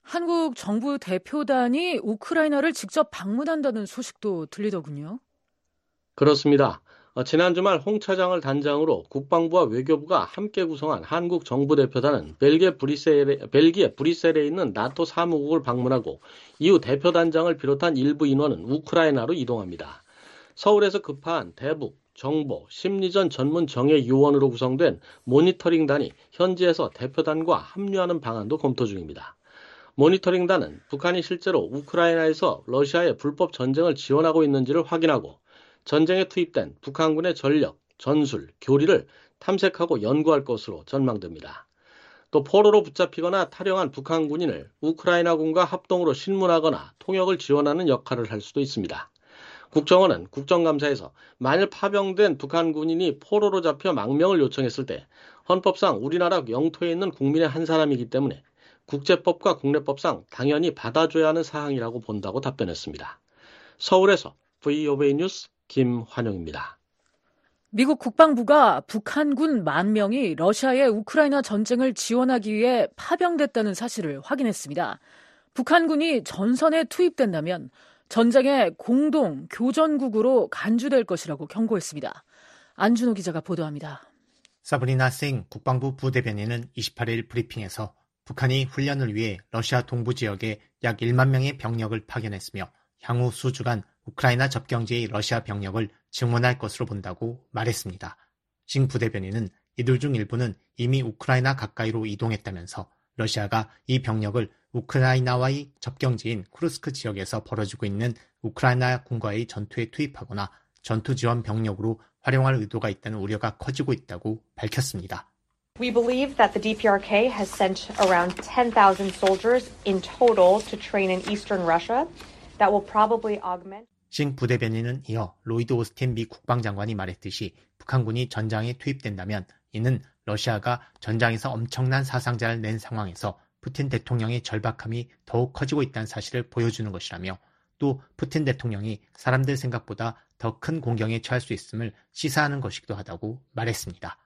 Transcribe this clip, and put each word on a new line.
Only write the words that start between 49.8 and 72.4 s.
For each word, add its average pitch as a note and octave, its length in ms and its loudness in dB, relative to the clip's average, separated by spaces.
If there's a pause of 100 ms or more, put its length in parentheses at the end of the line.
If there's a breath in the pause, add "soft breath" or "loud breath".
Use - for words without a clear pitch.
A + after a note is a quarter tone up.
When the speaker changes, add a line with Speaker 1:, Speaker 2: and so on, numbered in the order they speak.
Speaker 2:
국정감사에서 D3 840 0 (260 soft breath)
만일 E3 320 2
파병된 G3 680 0
북한 E3 340 0
군인이 D#3+ 480 -2
포로로 G3+ 400 0
잡혀 E3 320 0
망명을 D3+ 480 2
요청했을 C3 460 0
때 - 200 -10 (440 soft breath)
헌법상 F#3 520 2
우리나라 E3+ 460 0
영토에 D#3+ 440 -2
있는 F3+ 200 -2
국민의 D3 380 2
한 D#3+ 160 -2
사람이기 D3 440 2
때문에 C3+ 320 -2 (440 soft breath)
국제법과 E3+ 720 0
국내법상 C#3 720 -2
당연히 D3 440 0
받아줘야 D#3 540 2
하는 D#3+ 160 2
사항이라고 C3+ 560 -6
본다고 G#2 400 -6
답변했습니다. G#2 800 -8 (600 soft breath)
서울에서 F#3 560 4 (260)
브이오에이 D3 540 2
뉴스 F3+ 340 -4 (200)
김환영입니다. A2+ 1080 -4 (920)
Speaker 1:
미국 C4 280 2
국방부가 B3 840 4
북한군 C#4+ 800 -2
만 E3 300 0
명이 G#3+ 420 0
러시아의 B3+ 540 2
우크라이나 C#4 520 2
전쟁을 A#3+ 540 0
지원하기 A#3+ 580 0